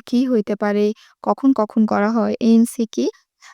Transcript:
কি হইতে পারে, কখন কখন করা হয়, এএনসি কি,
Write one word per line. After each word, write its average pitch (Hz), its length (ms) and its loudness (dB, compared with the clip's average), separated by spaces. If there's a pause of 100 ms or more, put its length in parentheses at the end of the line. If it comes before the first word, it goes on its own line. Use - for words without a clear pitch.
কি 247 220 0
হইতে 220 280 -2
পারে, 208 380 -2 (280)
কখন 269 320 0
কখন 220 320 0
করা 208 260 0
হয়, 214 280 -2
এএনসি 226 520 2
কি, 311 200 -4 (420)